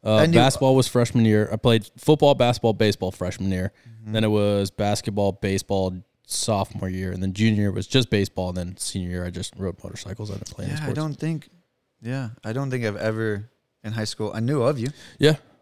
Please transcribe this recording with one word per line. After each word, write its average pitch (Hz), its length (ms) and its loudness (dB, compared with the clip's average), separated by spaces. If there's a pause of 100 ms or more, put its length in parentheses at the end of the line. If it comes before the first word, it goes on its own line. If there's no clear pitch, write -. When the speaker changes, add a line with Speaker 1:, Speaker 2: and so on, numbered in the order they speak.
Speaker 1:
Uh, 107 120 2
Speaker 2:
I 107 100 6
knew 165 120 2
Speaker 1:
basketball 131 380 4
was 127 100 4
freshman 120 380 2
year. 107 280 4
I 110 40 -4
played 113 420 2
football, 147 360 6
basketball, 120 400 2
baseball 101 360 0
freshman 92 400 -4
year. 92 220 -2 (300)
Speaker 2:
Mm-hmm. 107 100 -10
Speaker 1:
Then 110 120 2
it 107 60 2
was 101 400 2
basketball, 101 600 -2
baseball 95 640 -2 (300)
sophomore - 640 -4
year, 92 220 -6
and 92 120 -6
then 95 100 -2
junior 107 300 2
year 101 100 0
was 101 140 -6
just 131 240 0
baseball. 95 400 -2
And 90 80 -6
then 90 180 -8
senior 90 340 -6
year, 90 140 -6
I 90 60 -6
just 85 260 -10
rode 92 260 -8
motorcycles. - 480 -12
I 98 40 -8
didn't - 160 -12
play - 160 -12
any 139 80 -6
Speaker 2:
Yeah, 156 40 -6
I 156 40 -8
Speaker 1:
sports. 135 140 -6
Speaker 2:
don't 151 180 -6
think, 156 340 -6 (540)
yeah, 123 280 -8 (140)
I 110 80 -8
don't 135 180 -4
think 127 140 -4
I've 104 120 -2
ever 110 520 -4 (340)
in 107 100 -8
high 110 120 -4
school, 107 300 -6
I 110 60 -6
knew 127 220 0
of 135 160 0
you. 117 100 -4 (300)
Speaker 1:
Yeah. 147 180 4 (240)